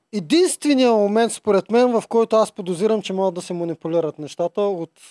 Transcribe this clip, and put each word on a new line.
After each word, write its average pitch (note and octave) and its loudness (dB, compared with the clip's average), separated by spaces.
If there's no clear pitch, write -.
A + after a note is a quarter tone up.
единственият B3+ 2
момент, G#3 2
според F#3+ 0
мен, B3 4
в A3+ -2
който A3+ 0
аз G#3+ 2
подозирам, F#3+ -2
че - -8
могат F#3+ 0
да F3+ -8
се F3+ -10
манипулират E3 -4
нещата E3+ -6
от F3+ -4